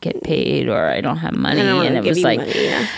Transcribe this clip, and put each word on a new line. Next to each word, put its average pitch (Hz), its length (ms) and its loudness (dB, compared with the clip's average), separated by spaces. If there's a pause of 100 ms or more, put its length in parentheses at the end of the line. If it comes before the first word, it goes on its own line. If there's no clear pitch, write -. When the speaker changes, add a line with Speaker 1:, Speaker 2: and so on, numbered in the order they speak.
Speaker 1:
get - 220 -6
paid, 143 440 0
or 104 200 0
I 69 120 0
don't 135 160 -2
have 165 180 -4
money," - 280 0
Speaker 2:
I - 20 4
don't - 140 2
wanna - 100 2
Speaker 1:
and - 120 2
it - 40 -2
Speaker 2:
give - 80 2
Speaker 1:
was 160 60 2
Speaker 2:
you 175 80 2
Speaker 1:
like, 117 140 2
Speaker 2:
money, - 260 -2
yeah. - 220 0 (100)